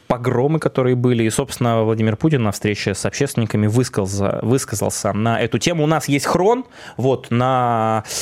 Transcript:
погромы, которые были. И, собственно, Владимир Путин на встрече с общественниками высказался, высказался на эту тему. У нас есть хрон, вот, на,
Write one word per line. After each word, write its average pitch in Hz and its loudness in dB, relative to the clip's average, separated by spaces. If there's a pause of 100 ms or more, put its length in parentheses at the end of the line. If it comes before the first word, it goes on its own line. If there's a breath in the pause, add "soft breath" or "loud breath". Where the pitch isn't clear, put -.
погромы, 123 0
которые 127 0
были. 123 2
И, 113 2
собственно, 117 0
Владимир 110 0
Путин 156 0
на 107 0
встрече 104 -2
с - -4
общественниками 107 0
высказался, 101 0
высказался 107 -2
на 110 0
эту 113 0
тему. 165 0
У - 2
нас 156 0
есть 139 0
хрон, 220 2 (320 loud breath)
вот, 127 0
на, 120 2 (200 loud breath)